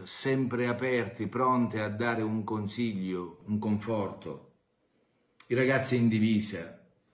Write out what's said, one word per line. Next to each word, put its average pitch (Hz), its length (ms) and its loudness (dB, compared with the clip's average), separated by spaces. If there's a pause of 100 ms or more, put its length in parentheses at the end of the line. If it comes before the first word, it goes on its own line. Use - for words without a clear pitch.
sempre 123 600 0
aperti, 123 600 -2
pronti 120 520 2
a 107 100 -2
dare 113 340 -2
un 110 220 -2
consiglio, 101 1000 -4
un 104 120 0
conforto, 104 920 -4 (960)
i 123 60 0
ragazzi 131 420 4
in 117 120 6
divisa, 107 720 2 (320)